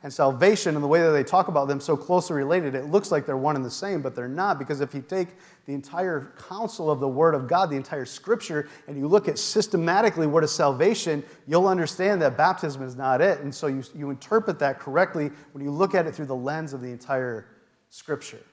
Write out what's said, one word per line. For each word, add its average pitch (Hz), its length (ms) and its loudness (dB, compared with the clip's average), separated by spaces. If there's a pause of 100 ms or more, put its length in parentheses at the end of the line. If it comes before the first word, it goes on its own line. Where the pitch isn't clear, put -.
and 139 100 -12
salvation 156 600 4
and 147 80 -2
the 143 40 0
way 165 140 6
that 165 80 6
they 143 140 4
talk 185 240 2
about 147 200 2
them 139 120 -2
so 147 180 0
closely 175 380 0
related, 143 400 0
it 135 100 -6
looks 190 260 0
like 151 140 0
they're 139 100 -2
one 143 200 0
and 131 100 -2
the 113 60 -8
same, 190 300 -6
but 131 140 -6
they're 123 120 -8
not, 165 320 -2
because 139 200 -6
if 139 140 -4
you 139 80 -8
take 180 280 -4 (360)
the 139 80 -8
entire 156 600 -6 (140)
counsel 190 440 -4
of 135 80 0
the 139 80 -2
Word 151 260 4
of 131 140 -2
God, 175 240 2
the 143 40 -4
entire 135 300 -6
Scripture, 165 640 -4 (180)
and 147 80 -10
you 139 120 -4
look 202 200 4
at 151 120 -4
systematically 185 880 2
what 160 160 4
is 151 80 0
salvation, 151 720 2 (240)
you'll 175 200 4
understand 185 540 0
that 131 160 2
baptism 151 460 0
is 127 120 -10
not 131 240 0
it. 170 200 4
And 143 160 -8
so - 100 -8
you, 135 160 -2 (140)
you 143 160 -8
interpret 208 480 -2
that 139 200 0
correctly 151 520 0 (220)
when 139 100 -12
you 143 80 -4
look 180 240 0
at 170 100 2
it 151 80 -6
through 151 140 -8
the 131 80 -4
lens 143 380 -6
of 131 80 -10
the 123 80 -10
entire 123 580 -6 (420)
Scripture. - 520 -10 (120)